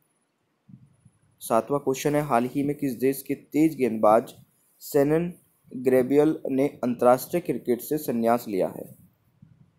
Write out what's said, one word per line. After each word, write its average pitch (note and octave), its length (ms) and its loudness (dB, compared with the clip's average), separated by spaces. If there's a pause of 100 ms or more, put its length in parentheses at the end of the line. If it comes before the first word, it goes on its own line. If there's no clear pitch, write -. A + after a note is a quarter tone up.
(1400)
सातवां C#3 400 -2
question C#3 340 -2
है, D3 80 0
हाल B2 220 0
ही B2+ 180 -4
में C#3+ 140 -4
किस C#3+ 160 -4
देश C3 300 -2
के C#3+ 120 -6
तेज D3+ 420 0
गेंदबाज A2+ 580 2 (460)
सेनन D#3 520 0 (440)
ग्रेबियल C3 640 2 (100)
ने C3+ 180 0
अंतर्राष्ट्रीय B2 720 0
क्रिकेट A#2+ 400 -4
से D3+ 180 -4
संन्यास A#2 500 0
लिया F#2 200 -2
है? - 280 -14 (840)